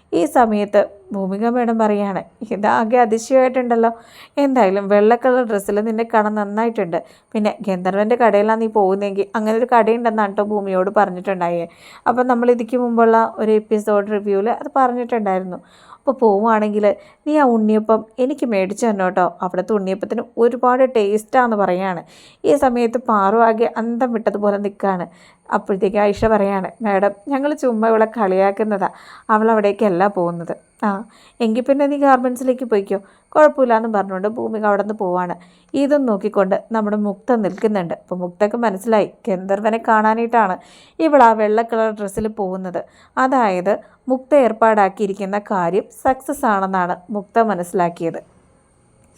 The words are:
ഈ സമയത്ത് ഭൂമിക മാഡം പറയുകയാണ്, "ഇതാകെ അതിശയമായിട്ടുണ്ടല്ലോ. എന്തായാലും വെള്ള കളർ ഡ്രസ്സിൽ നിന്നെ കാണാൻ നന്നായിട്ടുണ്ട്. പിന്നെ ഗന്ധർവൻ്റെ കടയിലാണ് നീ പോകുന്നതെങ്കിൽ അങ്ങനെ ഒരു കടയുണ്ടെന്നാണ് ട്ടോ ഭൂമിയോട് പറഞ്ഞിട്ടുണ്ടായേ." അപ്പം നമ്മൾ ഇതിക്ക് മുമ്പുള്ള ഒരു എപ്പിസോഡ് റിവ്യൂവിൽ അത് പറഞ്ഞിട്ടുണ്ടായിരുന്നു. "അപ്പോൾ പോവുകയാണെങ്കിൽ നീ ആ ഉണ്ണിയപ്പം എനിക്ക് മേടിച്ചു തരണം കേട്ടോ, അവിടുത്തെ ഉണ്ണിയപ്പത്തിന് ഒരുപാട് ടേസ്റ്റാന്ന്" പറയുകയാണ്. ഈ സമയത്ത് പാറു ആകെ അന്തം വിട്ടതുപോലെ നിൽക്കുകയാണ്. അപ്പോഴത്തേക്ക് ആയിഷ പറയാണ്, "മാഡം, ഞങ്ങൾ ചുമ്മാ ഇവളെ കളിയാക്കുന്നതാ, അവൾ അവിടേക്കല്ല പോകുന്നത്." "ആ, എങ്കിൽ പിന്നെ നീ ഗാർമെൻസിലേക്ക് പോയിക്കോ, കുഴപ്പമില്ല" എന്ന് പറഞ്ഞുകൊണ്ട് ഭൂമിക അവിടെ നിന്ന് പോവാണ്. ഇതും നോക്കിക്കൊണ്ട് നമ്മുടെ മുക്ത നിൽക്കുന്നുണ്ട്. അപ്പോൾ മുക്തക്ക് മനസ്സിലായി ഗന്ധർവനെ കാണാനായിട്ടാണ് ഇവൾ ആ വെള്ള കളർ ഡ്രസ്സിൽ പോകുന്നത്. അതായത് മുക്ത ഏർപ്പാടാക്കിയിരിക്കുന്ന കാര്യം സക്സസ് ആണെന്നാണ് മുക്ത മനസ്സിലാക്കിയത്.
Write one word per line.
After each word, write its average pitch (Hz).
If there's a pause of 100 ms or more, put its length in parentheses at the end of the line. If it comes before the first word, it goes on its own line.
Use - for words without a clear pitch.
(120)
ഈ 339
സമയത്ത് 214 (300)
ഭൂമിക 196
മാഡം 233
പറയുകയാണ്, 202 (260)
"ഇതാകെ 220
അതിശയമായിട്ടുണ്ടല്ലോ. 240 (460)
എന്തായാലും 233
വെള്ള 208
കളർ 254
ഡ്രസ്സിൽ 208
നിന്നെ 226
കാണാൻ 214
നന്നായിട്ടുണ്ട്. 208 (300)
പിന്നെ 208
ഗന്ധർവൻ്റെ 196
കടയിലാണ് 220
നീ 226
പോകുന്നതെങ്കിൽ 202
അങ്ങനെ 220
ഒരു 240
കടയുണ്ടെന്നാണ് 220
ട്ടോ 208
ഭൂമിയോട് 196
പറഞ്ഞിട്ടുണ്ടായേ." 180 (420)
അപ്പം 247
നമ്മൾ 247
ഇതിക്ക് 240
മുമ്പുള്ള 233 (220)
ഒരു 220
എപ്പിസോഡ് 214
റിവ്യൂവിൽ 202
അത് 285
പറഞ്ഞിട്ടുണ്ടായിരുന്നു. 220 (320)
"അപ്പോൾ -
പോവുകയാണെങ്കിൽ 214 (380)
നീ 294
ആ 294
ഉണ്ണിയപ്പം 220 (180)
എനിക്ക് 269
മേടിച്ചു 202
തരണം 196
കേട്ടോ, 180 (140)
അവിടുത്തെ 180
ഉണ്ണിയപ്പത്തിന് 196 (160)
ഒരുപാട് 247
ടേസ്റ്റാന്ന്" 220
പറയുകയാണ്. 185 (420)
ഈ -
സമയത്ത് 240
പാറു 208
ആകെ 226
അന്തം 233
വിട്ടതുപോലെ 208
നിൽക്കുകയാണ്. 196 (420)
അപ്പോഴത്തേക്ക് 202
ആയിഷ 208
പറയാണ്, 196 (120)
"മാഡം, 202 (160)
ഞങ്ങൾ 277
ചുമ്മാ 233
ഇവളെ 220
കളിയാക്കുന്നതാ, 196 (400)
അവൾ 220
അവിടേക്കല്ല 202
പോകുന്നത്." 170 (280)
"ആ, 214 (500)
എങ്കിൽ 233
പിന്നെ 277
നീ 285
ഗാർമെൻസിലേക്ക് 254
പോയിക്കോ, 196 (340)
കുഴപ്പമില്ല" 294
എന്ന് 226
പറഞ്ഞുകൊണ്ട് 196
ഭൂമിക 220
അവിടെ 202
നിന്ന് 214
പോവാണ്. 180 (400)
ഇതും 285
നോക്കിക്കൊണ്ട് 202 (160)
നമ്മുടെ 214
മുക്ത 208
നിൽക്കുന്നുണ്ട്. 196
അപ്പോൾ -
മുക്തക്ക് 180
മനസ്സിലായി 214 (160)
ഗന്ധർവനെ 202
കാണാനായിട്ടാണ് 220 (420)
ഇവൾ 302
ആ 233
വെള്ള 214
കളർ 226
ഡ്രസ്സിൽ 214
പോകുന്നത്. 185 (360)
അതായത് 220 (340)
മുക്ത 262
ഏർപ്പാടാക്കിയിരിക്കുന്ന 208
കാര്യം 185 (120)
സക്സസ് 269
ആണെന്നാണ് 190 (140)
മുക്ത 208
മനസ്സിലാക്കിയത്. 175 (960)